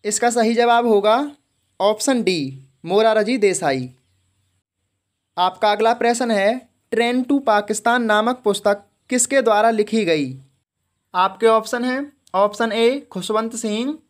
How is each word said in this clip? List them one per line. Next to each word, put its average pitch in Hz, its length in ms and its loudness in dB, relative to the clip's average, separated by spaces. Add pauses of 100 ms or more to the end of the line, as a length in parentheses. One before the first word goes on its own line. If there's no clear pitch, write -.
इसका 214 260 -2
सही 233 240 0
जवाब 233 320 2
होगा 214 280 4 (680)
ऑप्शन 220 420 0
डी 180 180 0 (440)
मोरारजी 220 540 2
देसाई। 151 500 0 (1500)
आपका 185 360 0
अगला 214 220 0
प्रश्न 233 360 -2
है, 214 280 0 (340)
ट्रेन 240 320 0
to 277 180 0
पाकिस्तान 220 600 0
नामक 220 400 0
पुस्तक 202 400 0 (260)
किसके 254 320 0
द्वारा 220 280 2
लिखी 214 340 0
गई? 151 280 0 (840)
आपके 190 340 0
ऑप्शन 226 360 0
हैं, 262 280 -6 (220)
ऑप्शन 208 380 0
ए 233 280 0 (100)
खुशवंत 220 460 -4
सिंह 233 420 -6 (120)